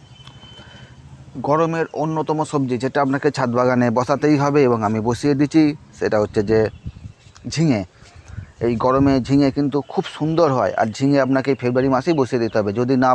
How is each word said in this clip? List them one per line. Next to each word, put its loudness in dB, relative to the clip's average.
গরমের 0
অন্যতম -2
সবজি -2
যেটা -2
আপনাকে 0
ছাদ 0
বাগানে 2
বসাতেই 0
হবে 2
এবং 2
আমি -2
বসিয়ে 0
দিচ্ছি 2
সেটা 0
হচ্ছে 0
যে 4
ঝিঙে। 0
এই 0
গরমে 2
ঝিঙে 4
কিন্তু -2
খুব -4
সুন্দর 2
হয়, 0
আর 2
ঝিঙে 2
আপনাকে 0
ফেব্রুয়ারি 0
মাসেই 0
বসিয়ে 0
দিতে -4
হবে। 0
যদি 0
না 4